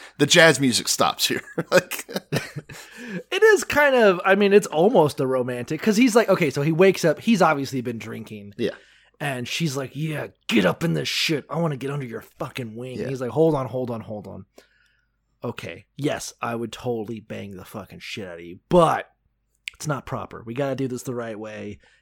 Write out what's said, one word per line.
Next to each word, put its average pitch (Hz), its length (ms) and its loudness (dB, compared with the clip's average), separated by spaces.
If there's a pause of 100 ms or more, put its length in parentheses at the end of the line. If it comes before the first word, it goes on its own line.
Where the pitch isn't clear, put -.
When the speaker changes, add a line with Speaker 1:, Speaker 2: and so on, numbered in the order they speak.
(180)
Speaker 1:
the 143 80 4
jazz 160 320 8
music 120 300 0
stops - 400 0
here. - 140 -4 (140)
<laughs> - 140 -6
Like - 380 2
<laughs> - 240 -8 (1000)
Speaker 2:
It 381 120 0
is 427 220 6
kind 285 300 4
of, 202 300 6
I 190 100 6
mean, 202 180 4
it's 202 140 8
almost 160 540 4
a 135 60 0
romantic, 127 540 -2
'cause 214 160 2
he's 233 200 6
like, 220 120 4
okay, 180 220 2
so 143 120 -2
he 160 100 2
wakes 180 320 4
up, 151 160 2
he's 220 220 2
obviously 139 400 0
been 117 160 -6
drinking. 107 580 -14
Speaker 1:
Yeah. 113 140 0 (500)
Speaker 2:
And 127 260 -6
she's 147 300 -4
like, 131 180 -6
"Yeah, 147 320 -6 (220)
get 202 180 2
up 165 160 0
in 165 120 0
this 143 140 -4
shit. - 400 -2
I 160 100 -4
wanna 160 180 -2
get 135 160 -6
under 143 120 -6
your 113 180 -12
fucking 120 520 -12
wing." 123 240 -10
Speaker 1:
Yeah. 101 100 -6
Speaker 2:
He's 135 120 -6
like, 123 100 -6
"Hold 156 240 4
on, 135 120 -2
hold 123 260 -4
on, 113 80 -6
hold 104 260 -12
on. 95 180 -14 (960)
Okay, 95 440 -12 (100)
yes, 139 360 -6 (100)
I 117 140 -4
would 117 160 -6
totally 113 480 -6
bang 104 360 -12
the 92 80 -16
fucking 101 360 -16
shit - 260 -12
out 85 140 -14
of 87 40 -16
you, 87 140 -16 (100)
but 156 400 2 (640)
it's - 120 -14
not 135 180 -6
proper. 95 400 -12
We 113 100 -12
gotta 139 200 -4
do 131 140 -4
this 120 160 -8
the 127 100 -8
right 113 240 -8
way. 104 400 -12 (240)